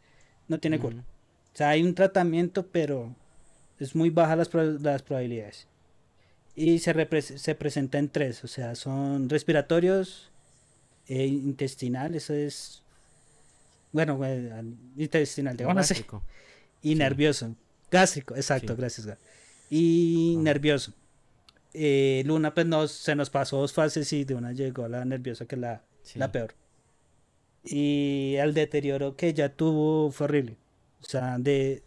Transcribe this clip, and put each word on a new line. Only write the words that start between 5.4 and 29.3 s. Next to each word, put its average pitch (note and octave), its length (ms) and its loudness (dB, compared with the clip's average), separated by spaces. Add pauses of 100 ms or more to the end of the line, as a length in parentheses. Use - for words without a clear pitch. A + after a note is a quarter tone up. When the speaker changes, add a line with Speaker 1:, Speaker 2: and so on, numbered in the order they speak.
Speaker 1:
Y E3 260 4
se E3+ 140 2
repre-, D#3 280 0 (160)
se D#3 160 -2
presenta C#3 440 -2
en C#3+ 120 0
tres, C3 340 -4
o A#2+ 40 -12
sea, A#2+ 260 -8
son C#3 560 -4
respiratorios, E3+ 1000 2 (800)
eh, C3 180 -2
intestinal, C3+ 880 -4
eso D3+ 200 -6
es, - 480 -6 (1120)
bueno, D3+ 320 0
eh, B2 380 -6 (340)
intestinal, C#3+ 580 -2
Speaker 2:
Como A#2 40 -8
Speaker 1:
digamos E3 260 0
así. - 100 2
Speaker 2:
gástrico. G#2+ 280 -10 (600)
Speaker 1:
Y D3+ 80 0
Speaker 2:
Sí. D#3 60 4
Speaker 1:
nervioso. C#3 580 2 (360)
Gástrico, F3 460 2
exacto, C3 380 -2
Speaker 2:
Sí. A2+ 40 -6
Speaker 1:
gracias, A#2+ 280 -6
Gar. G#2+ 120 -12 (520)
Y E3 680 4
Speaker 2:
Ah. D#3+ 40 0
Speaker 1:
nervioso. D3 500 2 (800)
Eh, C#3 540 2
Luna, D#3 260 2
pues, E3+ 140 2
nos, D#3 240 2
se - 240 -2
nos C#3+ 160 -2
pasó C#3 280 0
dos C#3 140 0
fases D3+ 400 0
y C#3+ 120 0
de C3+ 100 -4
una A#2+ 180 -6
llegó B2+ 320 -4
a A2+ 40 -6
la B2 160 -6
nerviosa, B2+ 420 -6
que - 80 -10
es B2+ 60 -4
la, A#2 220 -8 (200)
Speaker 2:
Sí. - 160 -14
Speaker 1:
la C3+ 140 -2
peor. A2+ 220 -4 (1080)
Y C#3+ 760 0
el D3 160 2
deterioro C#3 640 -2
que E3+ 180 0